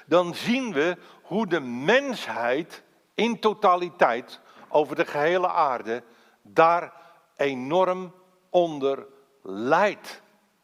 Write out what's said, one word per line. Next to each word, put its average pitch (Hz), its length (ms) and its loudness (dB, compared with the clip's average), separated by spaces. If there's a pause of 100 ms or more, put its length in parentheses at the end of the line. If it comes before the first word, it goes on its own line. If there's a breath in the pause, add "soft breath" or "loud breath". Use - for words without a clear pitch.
dan 175 300 2
zien 240 380 -4
we 170 240 -2 (240 loud breath)
hoe 208 260 -4
de 165 120 -2
mensheid 139 1200 -2 (320)
in 220 240 -2
totaliteit 180 1000 0 (300 loud breath)
over 147 260 0
de 165 100 0
gehele 175 440 0
aarde 123 540 -2 (380 soft breath)
daar 160 520 2 (420 loud breath)
enorm 170 800 -2 (360)
onder 139 560 0 (380)
lijdt. 139 800 -2 (420)